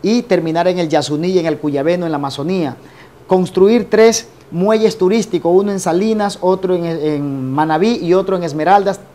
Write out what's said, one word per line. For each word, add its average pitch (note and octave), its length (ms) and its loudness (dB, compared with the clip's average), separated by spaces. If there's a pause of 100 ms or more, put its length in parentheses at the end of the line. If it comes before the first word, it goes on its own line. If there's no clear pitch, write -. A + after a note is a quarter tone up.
y A#3 220 0
terminar E3+ 440 0
en F3+ 120 0
el E3 100 -2
Yasuní D3+ 400 -2
y F#3 100 4
en D#3+ 60 2
el D3+ 140 -2
Cuyabeno, D3+ 460 -2
en E3 60 -4
la D3 60 -4
Amazonía. C#3+ 580 -4 (500)
Construir F#3+ 640 2
tres A3 380 4 (240)
muelles A3 460 0
turísticos, F#3 560 0
uno G3+ 180 0
en G3 80 -6
Salinas, G3+ 600 -2
otro F#3 360 0
en, E3+ 100 -4
en C#3+ 680 -4
Manabí D#3+ 480 0
y E3+ 120 0
otro F#3+ 240 0
en F3 60 -4
Esmeraldas. F3+ 560 0 (160)